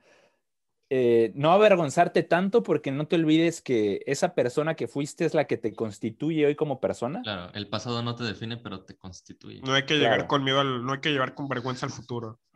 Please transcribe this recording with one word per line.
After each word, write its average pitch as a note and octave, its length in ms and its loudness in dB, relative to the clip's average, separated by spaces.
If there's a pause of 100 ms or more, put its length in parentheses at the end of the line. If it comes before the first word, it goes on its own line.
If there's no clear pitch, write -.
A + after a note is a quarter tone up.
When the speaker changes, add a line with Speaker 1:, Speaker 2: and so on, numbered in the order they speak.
(920)
Speaker 1:
Eh, A#2 440 4
no D3 160 4
avergonzarte F3 720 4
tanto F#3+ 400 2
porque D3+ 280 -2
no D3 160 -4
te F#3 80 0
olvides E3 460 4
que G#2+ 460 0
esa D3+ 260 -2
persona D3 420 0
que A#2+ 120 -6
fuiste D3 360 -6
es D#3+ 120 0
la D3 100 2
que B2 100 -2
te A2 180 -4
constituye C#3 720 -2
hoy D3 80 2
como D3 260 -4
persona. B2 400 -4
Speaker 2:
Claro, F#2+ 320 -8
el G#2 160 -8
pasado A#2 320 -4
no A#2+ 140 -4
te A#2+ 80 -10
define, A2+ 340 -8
pero G2 280 -12
te - 120 -20
constituye. G2 680 -18
Speaker 3:
No C3 100 -2
hay C3+ 120 2
que D#3 100 -2
llegar B2+ 200 4
Speaker 1:
Claro. - 120 -2
Speaker 3:
con C#3+ 160 0
miedo C3+ 160 2
al, B2+ 240 0
no C3+ 100 -4
hay C3+ 60 -6
que D3+ 120 -2
llevar C3 240 -2
con C#3+ 120 -8
vergüenza B2+ 380 -4
al B2+ 60 -6
futuro. A#2 480 -12 (160)